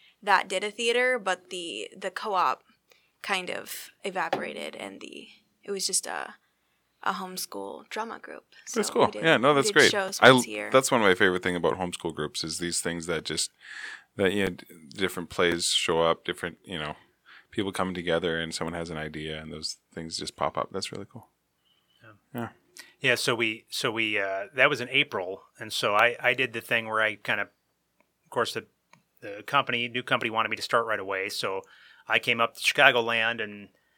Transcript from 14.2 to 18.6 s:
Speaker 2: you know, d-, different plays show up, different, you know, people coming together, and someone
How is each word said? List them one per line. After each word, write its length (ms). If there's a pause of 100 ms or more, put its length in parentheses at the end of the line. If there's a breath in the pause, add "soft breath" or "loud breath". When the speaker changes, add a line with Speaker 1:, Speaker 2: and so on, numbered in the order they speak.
Speaker 2:
you 120
know, 60
d-, 160 (240)
different 400
plays 380
show 340
up, 220
different, 400
you 140
know, 180 (560 loud breath)
people 200
coming 220
together, 460
and 140
someone 200